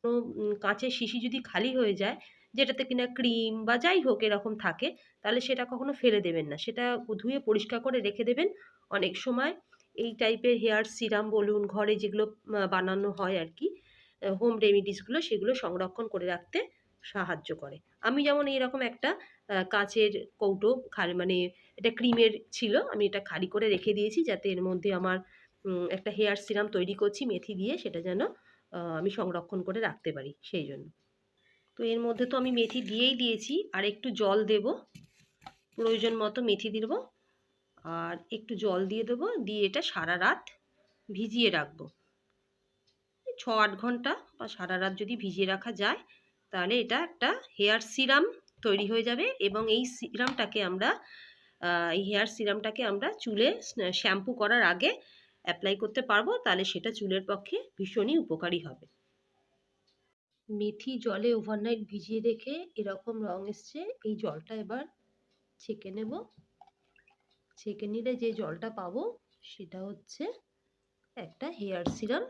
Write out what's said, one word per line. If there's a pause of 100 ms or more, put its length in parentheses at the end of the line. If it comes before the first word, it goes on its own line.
কোনো,
উম,
কাঁচের
শিশি
যদি
খালি
হয়ে
যায়, (360)
যেটাতে
কিনা
ক্রিম
বা
যাই
হোক
এরকম
থাকে, (260)
তাহলে
সেটা
কখনো
ফেলে
দেবেন
না।
সেটা (220)
ধুয়ে
পরিষ্কার
করে
রেখে
দেবেন। (420)
অনেক
সময় (420)
এই
টাইপের
হেয়ার
সিরাম
বলুন,
ঘরে
যেগুলো,
আহ,
বানানো
হয়
আর (100)
কি, (460)
আহ,
হোম
রেমেডিসগুলো,
সেগুলো
সংরক্ষণ
করে
রাখতে (360)
সাহায্য
করে। (220)
আমি
যেমন
এইরকম
একটা, (280)
আহ,
কাঁচের (100)
কৌটো (100)
খালি,
মানে (280)
এটা
ক্রিমের (200)
ছিল,
আমি
এটা
খালি
করে
রেখে
দিয়েছি
যাতে
এর
মধ্যে
আমার, (460)
উম,
একটা
হেয়ার
সিরাম
তৈরি
করছি
মেথি
দিয়ে,
সেটা
যেন,
আহ, (400)
আমি
সংরক্ষণ
করে
রাখতে
পারি
সেই
জন্য। (880)
তো
এর
মধ্যে
তো
আমি
মেথি
দিয়েই
দিয়েছি,
আর
একটু
জল
দেব, (1040)
প্রয়োজন
মতো
মেথি
দেব, (920)
আর (140)
একটু
জল
দিয়ে
দেবো,
দিয়ে
এটা
সারা
রাত (640)
ভিজিয়ে
রাখবো। (1500)
ছ
আট
ঘন্টা (240)
বা
সারা
রাত
যদি
ভিজিয়ে
রাখা
যায়, (540)
তাহলে
এটা
একটা (180)
হেয়ার
সিরাম (300)
তৈরি
হয়ে
যাবে।
এবং
এই
সিরামটাকে
আমরা, (680)
আহ,
এই
হেয়ার
সিরামটাকে
আমরা
চুলে
স্না-,
শ্যাম্পু
করার
আগে (440)
অ্যাপ্লাই
করতে
পারবো,
তাহলে
সেটা
চুলের
পক্ষে (200)
ভীষণই
উপকারী
হবে। (1600)
মেথি
জলে
ওভারনাইট
ভিজিয়ে
রেখে (100)
এরকম
রং
এসছে, (260)
এই
জলটা
এবার (720)
ছেঁকে
নেব। (1300)
ছেঁকে
নিলে
যে
জলটা
পাবো, (240)
সেটা
হচ্ছে (840)
একটা
হেয়ার
সিরাম।